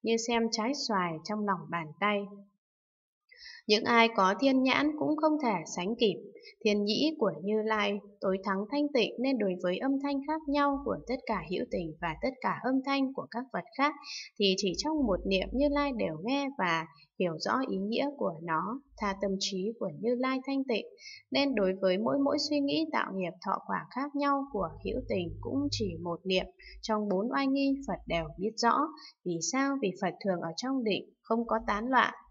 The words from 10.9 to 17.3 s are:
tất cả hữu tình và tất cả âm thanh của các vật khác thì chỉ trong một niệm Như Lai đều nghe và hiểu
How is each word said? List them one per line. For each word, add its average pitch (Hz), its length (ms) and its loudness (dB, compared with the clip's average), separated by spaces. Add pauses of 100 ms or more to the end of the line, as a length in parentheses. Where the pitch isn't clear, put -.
tất 240 60 0 (120)
cả 214 240 0
hữu 185 200 0
tình 170 300 -4
và 165 220 -2
tất 247 60 0 (120)
cả 190 240 -2
âm 254 100 2 (120)
thanh 269 280 0
của - 160 -6
các 247 220 -6
vật 175 120 -4 (140)
khác 285 160 2 (440)
thì 196 180 6
chỉ 196 200 0
trong 294 300 0
một 180 200 2
niệm 190 260 2
Như 285 180 4
Lai 285 260 0
đều 180 280 -2
nghe 277 240 0 (100)
và 165 280 0 (320)
hiểu 170 200 0